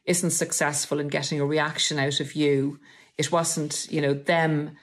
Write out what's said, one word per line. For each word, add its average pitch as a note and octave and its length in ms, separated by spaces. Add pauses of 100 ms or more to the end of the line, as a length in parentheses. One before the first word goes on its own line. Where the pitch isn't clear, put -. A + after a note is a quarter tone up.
isn't F3 280
successful D3+ 680
in D3 80
getting D3 340
a C#3+ 60
reaction D3+ 540
out C#3 180
of C#3+ 160
you. C#3+ 460 (360)
It D3+ 140
wasn't, E3 600
you D#3 100
know, C#3+ 120
them D#3 720